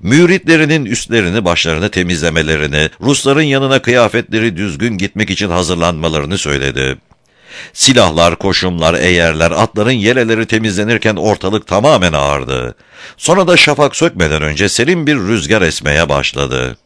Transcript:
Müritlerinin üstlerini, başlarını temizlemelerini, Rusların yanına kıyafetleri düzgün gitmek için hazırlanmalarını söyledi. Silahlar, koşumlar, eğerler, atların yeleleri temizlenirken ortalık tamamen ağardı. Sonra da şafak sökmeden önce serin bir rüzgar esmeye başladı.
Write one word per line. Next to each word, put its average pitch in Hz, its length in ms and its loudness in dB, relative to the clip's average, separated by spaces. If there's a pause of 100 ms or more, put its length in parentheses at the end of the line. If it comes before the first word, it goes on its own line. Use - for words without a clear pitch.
Müritlerinin 160 840 2
üstlerini, 107 600 -2
başlarını 85 440 0
temizlemelerini, 78 1000 -2 (100)
Rusların 131 420 0
yanına 135 400 0
kıyafetleri 113 760 0
düzgün 98 420 -4
gitmek 98 320 -4
için 98 200 -2
hazırlanmalarını 85 880 -2
söyledi. 67 580 -4 (760)
Silahlar, 85 640 2
koşumlar, 87 580 0
eğerler, 82 560 2
atların 104 400 0
yeleleri 113 560 0
temizlenirken 110 720 0
ortalık 98 500 -2
tamamen 101 460 2
ağardı. 67 640 -2 (420)
Sonra 180 320 2
da 180 80 6
şafak 147 400 2
sökmeden 80 460 0
önce 76 260 -2
serin 151 380 0
bir 147 100 2
rüzgar 101 460 0
esmeye 78 460 0
başladı. 67 760 -4